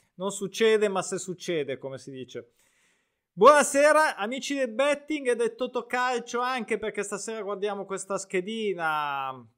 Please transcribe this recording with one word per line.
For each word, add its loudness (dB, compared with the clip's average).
Non -6
succede, 2
ma -2
se -6
succede, -6
come -12
si -16
dice. -14
Buonasera, 8
amici -4
del -2
betting -2
e 2
del -2
Totocalcio, -4
anche -4
perché -6
stasera -8
guardiamo -6
questa -6
schedina -2